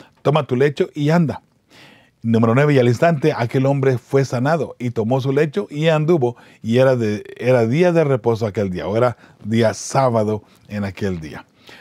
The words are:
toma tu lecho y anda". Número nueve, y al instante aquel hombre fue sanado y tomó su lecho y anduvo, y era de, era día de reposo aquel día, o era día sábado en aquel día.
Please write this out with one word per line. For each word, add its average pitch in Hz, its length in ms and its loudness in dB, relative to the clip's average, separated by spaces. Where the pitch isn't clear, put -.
toma 143 260 0
tu 127 80 -2
lecho 147 400 0
y 147 140 -2
anda". 160 320 0
Número 113 300 2
nueve, 147 220 4
y - 20 4
al 123 100 4
instante 151 480 2
aquel 131 300 -2
hombre 135 320 0
fue 135 280 0
sanado 131 520 -2
y 123 140 -6
tomó 117 300 -2
su 135 100 -4
lecho 156 400 -2
y 151 160 -2
anduvo, 151 500 0
y 113 160 0
era 131 180 4
de, 107 280 -2
era 120 300 2
día 165 260 2
de 165 120 2
reposo 117 420 0
aquel 101 240 -2
día, 85 180 -8
o 101 80 -4
era 120 220 0
día 110 300 0
sábado 110 720 -2
en 104 160 -8
aquel 95 360 -6
día. - 280 -16